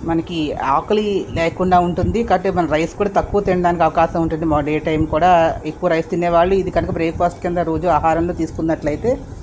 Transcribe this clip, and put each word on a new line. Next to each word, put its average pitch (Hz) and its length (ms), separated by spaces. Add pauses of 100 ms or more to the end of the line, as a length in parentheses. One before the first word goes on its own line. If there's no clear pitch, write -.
మనకి 165 480
ఆకలి 185 760
లేకుండా 175 480
ఉంటుంది. 175 440
కాబట్టి 190 280
మన 175 160
రైస్ 156 280
కూడా 202 220
తక్కువ 180 240
తినడానికి 180 420
అవకాశం 165 400
ఉంటుంది. 160 220
మా 151 160
డే 151 180
టైమ్ 156 280
కూడా 165 600
ఎక్కువ 156 240
రైస్ 160 200
తినేవాళ్ళు 175 440
ఇది 185 160
కనుక 170 200
బ్రేక్ఫాస్ట్ 170 520
కింద 175 140
రోజు 160 320
ఆహారంలో 165 460
తీసుకున్నట్లయితే 165 840 (240)